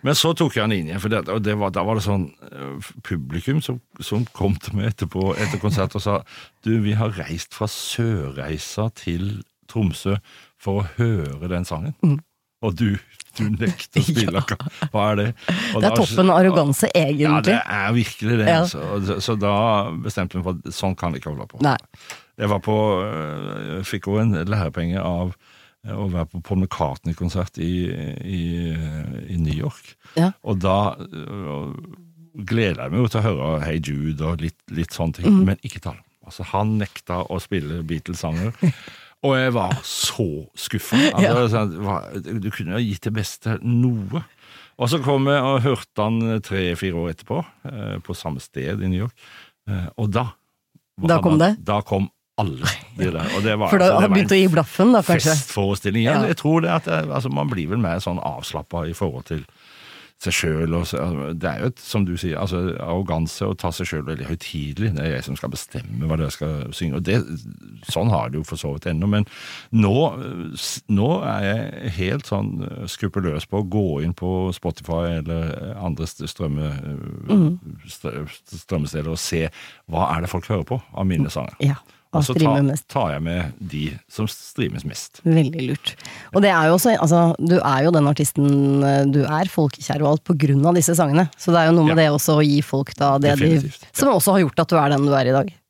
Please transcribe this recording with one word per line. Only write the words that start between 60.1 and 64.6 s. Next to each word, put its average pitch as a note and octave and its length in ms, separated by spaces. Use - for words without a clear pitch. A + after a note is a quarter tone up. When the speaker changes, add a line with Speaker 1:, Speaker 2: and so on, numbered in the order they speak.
Speaker 1:
seg F2+ 140
selv, E2 400
og E2+ 100
så, D2+ 480
det E2+ 160
er - 120
jo G#2+ 80
et, B2 120
som - 240
du F2+ 120
sier, E2 200
altså, F2+ 420
arroganse E2+ 640
å G2 160
ta F2 140
seg F2 180
selv D2+ 180
veldig C#2+ 220
høytidelig. D#2+ 640